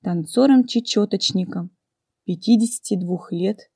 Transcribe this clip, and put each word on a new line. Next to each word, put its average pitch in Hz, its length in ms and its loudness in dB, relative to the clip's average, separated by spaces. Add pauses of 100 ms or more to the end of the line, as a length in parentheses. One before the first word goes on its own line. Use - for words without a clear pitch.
танцором-чечёточником, 196 1700 0 (540)
пятидесяти 214 720 0
двух 180 360 -6
лет 190 440 -4